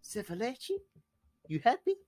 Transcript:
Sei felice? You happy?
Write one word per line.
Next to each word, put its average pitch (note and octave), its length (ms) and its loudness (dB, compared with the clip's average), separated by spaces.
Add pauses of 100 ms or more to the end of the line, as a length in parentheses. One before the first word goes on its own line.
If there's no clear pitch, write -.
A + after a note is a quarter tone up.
Sei - 220 -8
felice? A3+ 500 -4 (760)
You D#3 160 -2
happy? F4+ 320 4 (120)